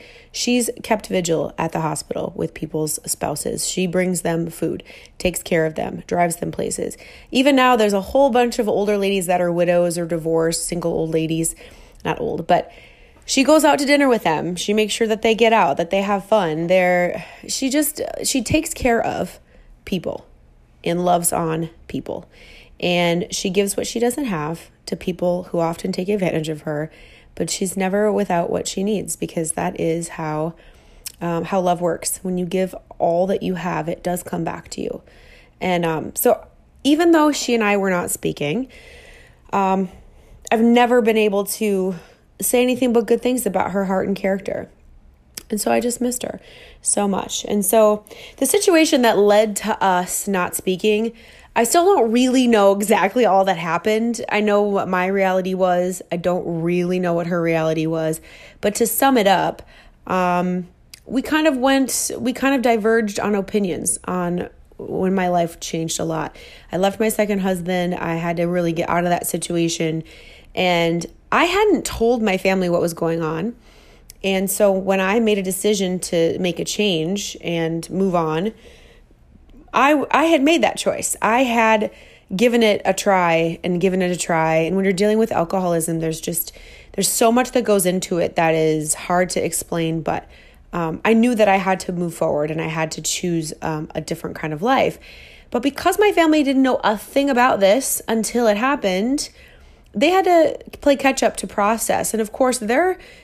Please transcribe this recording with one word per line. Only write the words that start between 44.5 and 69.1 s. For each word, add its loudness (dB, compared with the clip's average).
And -4
so 0
I 4
just -2
missed -4
her -8
so 0
much. -4
And 0
so 4
the 0
situation 4
that 4
led 4
to -4
us 0
not -2
speaking, -2
I 2
still 2
don't 4
really 4
know 6
exactly 2
all 6
that 0
happened. -2
I 0
know 2
what 0
my 0
reality 0
was. 0
I -4
don't -2
really 0
know 0
what -2
her -2
reality 0
was. -2
But 0
to 2
sum 2
it 4
up, 2
um, 0
we -4
kind 0
of 2
went, 0
we -2
kind 0
of 0
diverged 2
on 0
opinions -2
on -4
when -2
my 0
life 0
changed -6
a -4
lot. -6
I -2
left 0
my 2
second 0
husband. -2
I -4
had -4
to 0
really 0
get -2
out 0
of 2